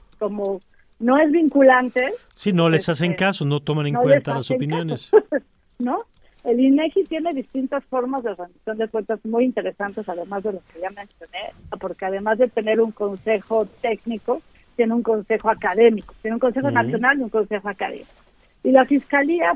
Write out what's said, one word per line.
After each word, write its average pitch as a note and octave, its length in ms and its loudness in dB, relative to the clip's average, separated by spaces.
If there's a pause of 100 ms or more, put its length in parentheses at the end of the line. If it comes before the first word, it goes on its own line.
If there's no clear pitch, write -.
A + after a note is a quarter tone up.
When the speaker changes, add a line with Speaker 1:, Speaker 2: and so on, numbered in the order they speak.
(180)
Speaker 1:
como G3+ 400 -4 (400)
no B3 200 2
es D#4 120 4
vinculante, C4 800 4 (260)
Speaker 2:
Sí, - 180 -2
no E3+ 180 4
les D#3 100 2
Speaker 1:
este, F3 120 -2
Speaker 2:
hacen E3 220 -2
caso, F#3+ 300 -2
no C#3+ 160 0
toman D3+ 260 -2
en C#3+ 60 -2
Speaker 1:
no A#3+ 80 -2
Speaker 2:
cuenta C#3+ 320 2
Speaker 1:
les C#3+ 60 -4
Speaker 2:
las B2 80 -6
Speaker 1:
hacen C4 100 0
Speaker 2:
opiniones. E3 560 -4
Speaker 1:
caso, D4+ 320 2 (160)
<laughs> - 180 -20
¿no? B3+ 220 -4 (440)
El A#3+ 160 2
inegi D4+ 440 4
tiene D#4+ 300 -4
distintas C4+ 500 -6
formas B3+ 380 -4
de G#3+ 120 -6
rendición F3+ 440 -10
de A3 100 -4
cuentas G#3+ 360 -6
muy A3+ 200 0
interesantes, G3+ 640 -6
además F#3 340 -8
de G#3 120 -6
las F3+ 80 -12 (100)
que E3 80 -18
ya F#3 100 -8
mencioné, G3+ 600 -16 (260)
porque F#3+ 280 -10
además G3+ 320 -2
de B3 100 4
tener A3 320 0
un A3+ 100 2
consejo G#3 760 -2 (160)
técnico, A#3 580 -4 (360)
tiene A3+ 180 0
un A#3+ 80 0
consejo A3 480 -2
académico, G#3+ 720 2
tiene A3 140 -4
un A#3 40 -6
consejo C4 280 0
Speaker 2:
Ujú. C#4 60 -2
Speaker 1:
nacional B3 440 0
y C4 60 -4
un A3 40 -6
consejo G3+ 400 -4
académico. - 400 -10 (560)
Y B3+ 60 2
la C4 160 6
fiscalía, D4 680 0